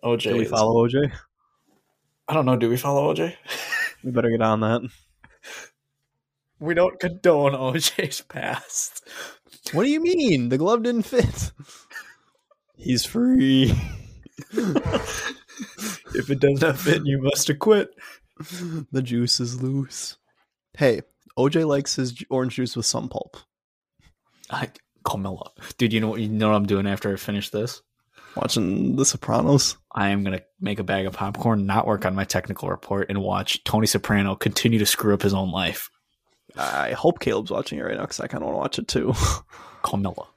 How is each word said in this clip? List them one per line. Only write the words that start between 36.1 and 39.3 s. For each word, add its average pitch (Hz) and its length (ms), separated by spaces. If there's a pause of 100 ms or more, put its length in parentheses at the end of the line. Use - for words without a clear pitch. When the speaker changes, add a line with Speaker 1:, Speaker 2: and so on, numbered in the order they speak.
Speaker 2:
I 69 360
hope - 280
Caleb's - 300
watching - 280
it - 40
right - 140
now, - 100
'cause - 140
I - 60
kinda - 200
wanna - 120
watch - 200
it - 100
too. - 240
<laughs> - 720